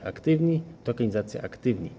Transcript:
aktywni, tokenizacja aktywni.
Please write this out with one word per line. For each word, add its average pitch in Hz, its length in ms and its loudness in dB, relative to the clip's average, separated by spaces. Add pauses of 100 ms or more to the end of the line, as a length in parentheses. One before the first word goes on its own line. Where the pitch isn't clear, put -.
aktywni, 160 600 2 (200)
tokenizacja 107 580 -2
aktywni. 90 580 -2